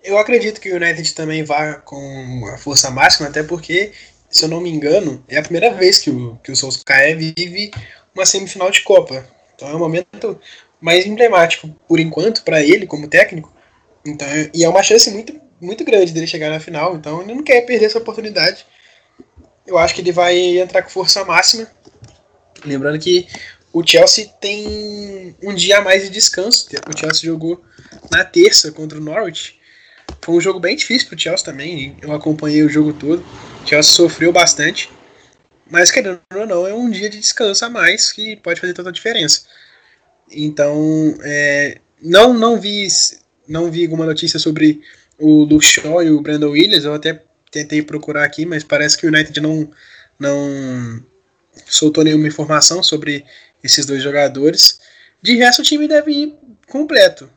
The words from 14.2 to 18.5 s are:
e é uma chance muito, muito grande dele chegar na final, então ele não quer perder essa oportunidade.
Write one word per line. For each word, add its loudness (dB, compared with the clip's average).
e 2
é 4
uma 4
chance 4
muito, -12
muito -8
grande 2
dele -4
chegar -4
na -6
final, -6
então -10
ele -12
não -8
quer 4
perder 2
essa -2
oportunidade. -4